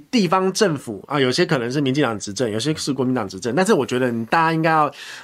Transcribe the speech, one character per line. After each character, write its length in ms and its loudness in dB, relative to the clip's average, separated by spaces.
地 160 4
方 260 2
政 240 2
府 300 -10
啊， 120 -2
有 120 4
些 140 2
可 120 2
能 140 -2
是 100 -2
民 120 2
进 100 2
党 160 0
执 140 -10
政， 180 -2
有 80 -2
些 160 -2
是 180 -4
国 100 -2
民 120 0
党 120 -2
执 120 -12
政， 160 -4
但 100 2
是 80 4
我 120 2
觉 120 -2
得 140 0
你 140 -4
大 120 0
家 160 2
应 80 0
该 80 2
要 220 2